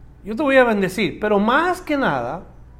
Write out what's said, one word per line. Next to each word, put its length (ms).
yo 120
te 80
voy 140
a 60
bendecir", 560
pero 200
más 420
que 160
nada, 460